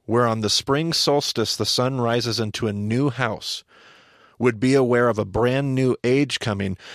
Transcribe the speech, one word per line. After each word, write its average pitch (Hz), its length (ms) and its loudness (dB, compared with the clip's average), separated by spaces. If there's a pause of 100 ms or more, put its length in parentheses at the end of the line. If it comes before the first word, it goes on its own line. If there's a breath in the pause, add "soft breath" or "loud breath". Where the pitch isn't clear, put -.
where 117 220 2
on 113 140 0
the 104 80 0
spring 151 420 0
solstice 143 640 0
the 107 100 -4
sun 127 360 -2
rises 117 400 0
into 110 260 -4
a 104 60 -2
new 113 360 0
house, 117 540 -6 (760 soft breath)
would 117 220 2
be 127 140 2
aware 123 340 4
of 110 100 2
a 107 60 0
brand 123 500 0
new 131 300 2
age 131 360 0
coming, 98 360 -2 (180 loud breath)